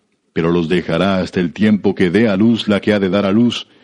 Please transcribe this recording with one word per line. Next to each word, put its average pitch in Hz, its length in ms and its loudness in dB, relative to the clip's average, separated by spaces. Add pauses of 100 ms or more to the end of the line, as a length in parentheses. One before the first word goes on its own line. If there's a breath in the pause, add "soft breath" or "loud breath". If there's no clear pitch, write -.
(320)
Pero 82 220 -2
los 85 160 -2
dejará 90 480 -2
hasta 92 240 -4
el 85 100 -2
tiempo 101 420 0
que 92 160 0
dé 107 200 2
a 95 80 0
luz 110 320 2
la 101 100 0
que 104 140 0
ha 101 80 0
de 95 80 0
dar 98 160 0
a 95 80 0
luz, 113 340 0 (160 soft breath)